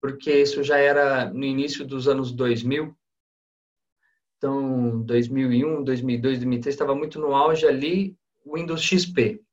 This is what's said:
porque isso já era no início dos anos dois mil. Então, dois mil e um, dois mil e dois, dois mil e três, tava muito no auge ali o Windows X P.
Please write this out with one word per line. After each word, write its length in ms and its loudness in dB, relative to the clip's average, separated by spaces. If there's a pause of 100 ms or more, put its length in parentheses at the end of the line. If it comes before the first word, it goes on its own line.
porque 320 -4
isso 300 4
já 160 2
era 540 4
no 100 -6
início 420 -2
dos 220 -4
anos 240 2
dois 320 0
mil. 340 -4 (1400)
Então, 680 -2
dois 240 2
mil 260 0
e 120 4
um, 180 -2
dois 180 -2
mil 140 -2
e 60 -2
dois, 180 0
dois 100 -2
mil 100 0
e 20 -4
três, 160 -4
tava 180 0
muito 240 -6
no 160 -2
auge 320 2
ali 500 0 (280)
o 100 -12
Windows 280 -6
X 220 2
P. 380 -2 (100)